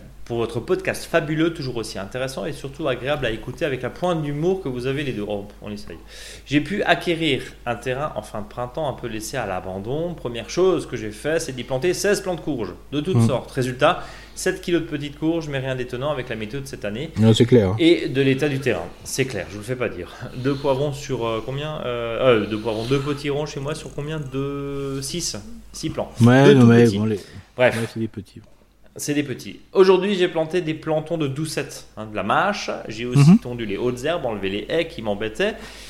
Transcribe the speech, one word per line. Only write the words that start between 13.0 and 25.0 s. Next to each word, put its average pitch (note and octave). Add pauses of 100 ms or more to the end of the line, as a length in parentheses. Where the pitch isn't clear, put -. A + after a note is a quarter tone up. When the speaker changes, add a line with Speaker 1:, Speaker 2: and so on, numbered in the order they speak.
Speaker 1:
toutes D3+
Speaker 2:
Hmm. A#2
Speaker 1:
sortes. A#2+
Résultat, B2+ (320)
sept F#3+
kilos E3+
de -
petites C#3+
courges, D#3+
mais C#3
rien C3
d'étonnant B2
avec B2+
la A2+
météo A2
de C3+
cette -
année A2+ (100)
Speaker 2:
Non, A2
c'est G#2+
clair, A2+
hein. G#2
Speaker 1:
et E3
de C#3
l'état C3+
du C3+
terrain. G#2+ (180)
C'est -
clair, G2
je F#2
vous G#2
le G#2
fais B2+
pas A#2+
dire. F2 (240)
Deux B2+
poivrons C#3
sur, A#2+
euh, A2+
combien ? D3
Euh, A#2
euh, -
deux G#2+
poivrons, A2
deux C3+
potirons C#3+
chez D3
moi C#3
sur D3
combien ? D3+ (120)
Deux, C#3